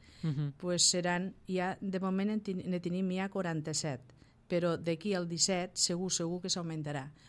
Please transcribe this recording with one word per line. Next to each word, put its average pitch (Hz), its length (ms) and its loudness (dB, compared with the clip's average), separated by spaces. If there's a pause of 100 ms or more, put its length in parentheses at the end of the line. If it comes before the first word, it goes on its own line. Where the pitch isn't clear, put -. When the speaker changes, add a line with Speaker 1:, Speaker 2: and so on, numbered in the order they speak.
(220)
Speaker 1:
Mhm. 147 360 0
Speaker 2:
pues 180 240 2
seran 180 520 2 (140)
ja, 185 320 0
de 190 200 -2
moment 190 300 2
en 214 120 0
ten-, 185 260 -2
ne 180 120 0
tenim 180 300 0
ja 190 200 0
quaranta-set, 160 720 -2 (480)
però 170 280 4
d'aquí 170 380 0
al 175 120 0
disset 180 480 0
segur, 180 380 0
segur 175 300 -2
que 185 80 -4
s'augmentarà, 151 600 -4 (180)